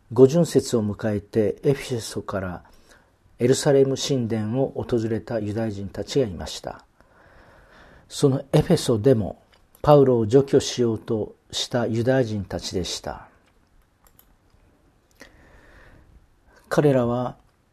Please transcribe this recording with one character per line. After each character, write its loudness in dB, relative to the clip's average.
五 8
巡 4
節 0
を 2
迎 -2
え -6
て、 -2
エ 2
フ -8
ェ -6
ソ -10
か -8
ら -10
エ 0
ル 6
サ 0
レ 6
ム -4
神 -2
殿 -2
を -2
訪 -4
れ -4
た -6
ユ -6
ダ -4
ヤ -6
人 -10
た -10
ち -4
が 2
い -8
ま -10
し -12
た。 -14
そ 0
の 0
エ 4
フ 2
ェ 2
ソ 0
で 4
も -4
パ 6
ウ 8
ロ 2
を 0
除 4
去 2
し -4
よ 0
う -6
と -6
し -6
た -2
ユ -2
ダ 2
ヤ 2
人 -6
た -8
ち -12
で -4
し -10
た。 -12
彼 2
ら 2
は -6